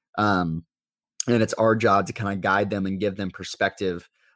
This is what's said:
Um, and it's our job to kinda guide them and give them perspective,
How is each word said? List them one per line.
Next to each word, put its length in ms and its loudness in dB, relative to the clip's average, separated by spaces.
Um, 480 0
and 160 4
it's 120 -2
our 200 4
job 340 2
to 40 -10
kinda 240 -6
guide 320 0
them 160 -4
and 160 -4
give 160 -2
them 140 -6
perspective, 760 -4